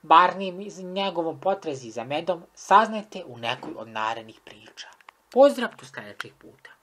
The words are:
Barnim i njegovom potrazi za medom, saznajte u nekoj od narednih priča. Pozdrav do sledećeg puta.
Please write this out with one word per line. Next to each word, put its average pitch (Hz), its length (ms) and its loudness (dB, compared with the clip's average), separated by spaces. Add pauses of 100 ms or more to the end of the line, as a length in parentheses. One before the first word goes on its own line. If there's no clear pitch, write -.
Barnim 180 600 4
i 190 220 -14
njegovom 175 560 -4
potrazi 151 520 -4
za 117 120 -8
medom, 170 400 -4 (100)
saznajte 214 720 2
u 120 100 -16
nekoj 117 400 -6
od 110 100 -12
narednih 110 580 -6
priča. - 420 -20 (420)
Pozdrav 247 400 4 (100)
do - 60 -20
sledećeg 104 480 -14
puta. - 360 -20 (140)